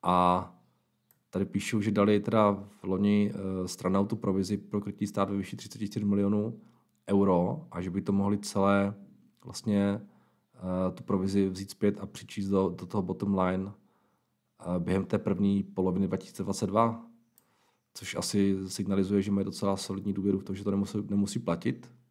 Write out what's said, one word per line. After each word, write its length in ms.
A 560
tady 140
píšou, 360
že 100
dali 300
teda 320
v 320
loni, 500
eh, 340
Stranautu 480
provizi 400
pro 240
krytí 260
stát 240
ve 60
výši 200
třiceti 300
čtyř 160
milionů 580
euro 600
a 100
že 100
by 120
to 100
mohli 260
celé 560
vlastně, 560
eh, 400
tu 80
provizi 460
vzít 220
zpět 300
a 60
přičíst 420
do, 200
do 180
toho 160
bottom 360
line, 340
eh, 180
během 260
té 140
první 440
poloviny 440
dva 100
tisíce 260
dvacet 240
dva, 400
což 200
asi 420
signalizuje, 560
že 80
mají 140
docela 320
solidní 360
důvěru 260
v 60
tom, 120
že 80
to 60
nemusí, 280
nemusí 280
platit. 520